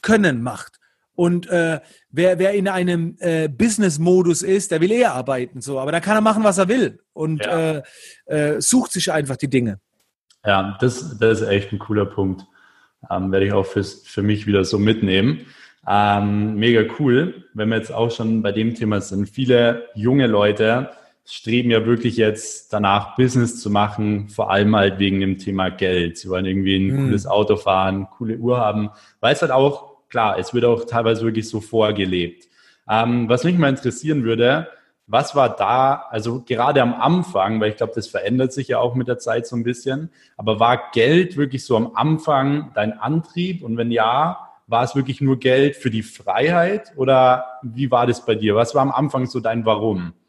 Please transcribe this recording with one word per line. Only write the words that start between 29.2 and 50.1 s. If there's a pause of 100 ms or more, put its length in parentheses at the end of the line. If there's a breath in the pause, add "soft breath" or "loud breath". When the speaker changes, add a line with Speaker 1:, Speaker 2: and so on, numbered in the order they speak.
Speaker 2:
weil
es
halt
auch,
klar,
es
wird
auch
teilweise
wirklich
so
vorgelebt. (400 soft breath)
Ähm,
was
mich
mal
interessieren
würde, (400 loud breath)
was
war
da,
also
gerade
am
Anfang,
weil
ich
glaub,
das
verändert
sich
ja
auch
mit
der
Zeit
so
ein
bisschen, (260 soft breath)
aber
war
Geld
wirklich
so
am
Anfang
dein
Antrieb?
Und
wenn
ja, (200 loud breath)
war
es
wirklich
nur
Geld
für
die
Freiheit
oder (180)
wie
war
das
bei
dir?
Was
war
am
Anfang
so
dein
Warum? (160)